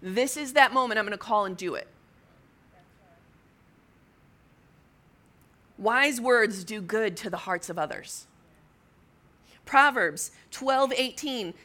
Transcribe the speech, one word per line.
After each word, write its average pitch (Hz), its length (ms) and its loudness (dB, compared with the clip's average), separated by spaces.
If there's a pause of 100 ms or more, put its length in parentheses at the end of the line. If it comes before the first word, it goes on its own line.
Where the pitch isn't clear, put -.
this 208 340 -2
is 277 180 -8
that 269 180 6
moment. 247 260 0
I'm 214 60 2
gonna 202 120 -6
call 208 280 0
and 190 120 -6
do 175 200 -6
it." - 100 -10 (4000)
Wise 247 440 2
words 226 440 2
do 214 160 -8
good 202 380 -2
to 208 120 -10
the 175 60 -6
hearts 180 340 -6
of 170 80 -8
others. - 480 -8 (1400)
Proverbs 262 680 4 (180)
twelve 269 440 2
eighteen, 247 600 -4 (100)